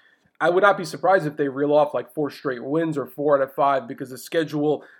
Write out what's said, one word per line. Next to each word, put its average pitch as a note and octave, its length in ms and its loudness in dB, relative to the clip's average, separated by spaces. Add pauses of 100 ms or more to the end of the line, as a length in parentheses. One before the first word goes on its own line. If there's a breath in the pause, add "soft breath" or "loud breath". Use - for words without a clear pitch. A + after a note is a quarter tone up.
(400 soft breath)
I D#3+ 120 2
would F#3 100 4
not G3+ 160 6
be F#3+ 80 -6
surprised E3+ 400 0
if D3 100 -4
they C#3+ 140 -2
reel C#3+ 240 0
off, D3 220 4
like, B2 180 -6
four D3 160 -4
straight B2+ 340 -8
wins D#3 340 -2
or B2+ 100 -6
four D3 280 0
out C#3 60 4
of C3+ 140 -4
five C#3 320 0
because B2+ 240 -12
the C3 80 -14
schedule D3+ 680 -2 (140 loud breath)